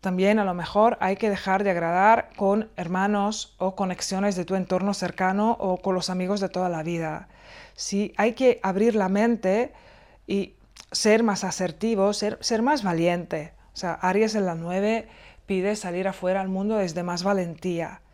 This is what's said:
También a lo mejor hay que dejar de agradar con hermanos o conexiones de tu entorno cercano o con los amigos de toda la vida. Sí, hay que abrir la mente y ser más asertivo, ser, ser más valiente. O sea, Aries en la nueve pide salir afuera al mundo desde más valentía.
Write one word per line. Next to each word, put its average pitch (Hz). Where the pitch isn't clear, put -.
También 190
a 202
lo 185
mejor 208
hay 196
que 220
dejar 196
de 196
agradar 180
con 208
hermanos 202
o 185
conexiones 190
de 175
tu 190
entorno 185
cercano 190
o 185
con 190
los 185
amigos 185
de 190
toda 180
la 160
vida. 165
Sí, -
hay 226
que 247
abrir 202
la 190
mente 214
y 196
ser 220
más 202
asertivo, 196
ser, 208
ser 226
más 262
valiente. 170
O -
sea, 175
Aries 214
en 202
la 170
nueve 196
pide 196
salir 185
afuera 190
al 190
mundo 196
desde 175
más 175
valentía. 180